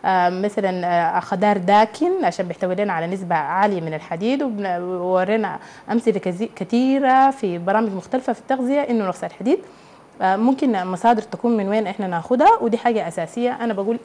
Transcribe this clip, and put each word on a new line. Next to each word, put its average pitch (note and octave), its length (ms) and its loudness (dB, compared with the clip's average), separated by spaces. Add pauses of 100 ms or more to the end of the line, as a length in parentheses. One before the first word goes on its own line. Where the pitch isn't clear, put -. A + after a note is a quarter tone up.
آه، F#3 240 4
مثلا، F#3 580 -2
آه، F3 340 0
خضار G3+ 360 0
داكن A3 680 2
عشان F3+ 220 -2
بيحتوي F3+ 280 -4
لنا G3+ 180 -2
على E3 140 -4
نسبة F3+ 280 -4
عالية F3+ 460 0
من D#3+ 140 -6
الحديد، G#3 480 -4
وبن-، G#3 240 -4 (140)
وورينا F#3 800 0 (320)
أمثلة A3 280 2
كزي-، F#3 380 -4
كثيرة C4 720 4
في G3 280 -2
برامج G3 340 0
مختلفة B3 400 -4
في - 80 -6
التغذية C4+ 400 -2
إنه A#3+ 260 0
نقص F3+ 180 -4
الحديد G#3 340 0 (640)
فممكن G#3+ 640 2
مصادر G#3+ 360 2
تكون A#3 340 -2
من G3 120 -2
وين G#3+ 180 0
إحنا G3 200 -6
ناخدها، A#3+ 440 2 (100)
ودي A#3 180 0
حاجة A3 300 0
أساسية. A#3+ 520 -4
أنا A#3 120 -4
بقول G3+ 320 -2